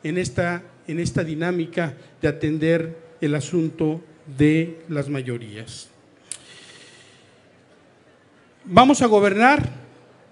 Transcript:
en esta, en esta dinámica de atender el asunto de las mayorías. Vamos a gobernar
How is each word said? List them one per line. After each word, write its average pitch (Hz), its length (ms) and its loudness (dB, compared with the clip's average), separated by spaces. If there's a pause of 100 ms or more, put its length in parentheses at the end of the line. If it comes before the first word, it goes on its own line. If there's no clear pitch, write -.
en 160 140 -4
esta, 175 460 -2 (260)
en 160 100 -4
esta 170 260 -2
dinámica 165 680 -4 (300)
de 156 60 2
atender 160 680 0 (240)
el 147 140 0
asunto 160 680 -2 (360)
de 160 400 2 (100)
las 143 220 -6
mayorías. 117 800 -10 (2750)
Vamos 247 380 6
a 247 40 4
gobernar 214 760 2 (480)